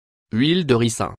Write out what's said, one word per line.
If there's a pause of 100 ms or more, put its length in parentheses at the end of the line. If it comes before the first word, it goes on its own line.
(300)
Huile
de
ricin.